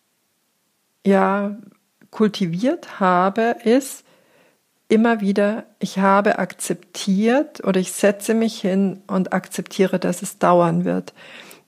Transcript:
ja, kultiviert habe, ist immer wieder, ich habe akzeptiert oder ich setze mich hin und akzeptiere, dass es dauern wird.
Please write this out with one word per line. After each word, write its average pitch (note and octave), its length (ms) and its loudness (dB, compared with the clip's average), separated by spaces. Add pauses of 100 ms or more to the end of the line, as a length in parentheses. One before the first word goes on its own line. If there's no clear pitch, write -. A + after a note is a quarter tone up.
(1080)
ja, G3 500 2 (540)
kultiviert G#3+ 920 -2
habe, G3 640 2
ist B3+ 400 0 (840)
immer A3+ 320 2
wieder, G3+ 440 -2 (160)
ich - 180 -6
habe G3 400 4
akzeptiert G#3 1300 -2
oder F#3+ 160 0
ich F#3 120 -4
setze G3+ 420 0
mich A3+ 260 -2
hin F#3+ 480 -2
und F#3 240 -2
akzeptiere, F#3 680 -2
dass F3+ 240 -4
es - 160 -12
dauern F3 460 4
wird. F3+ 280 -4 (560)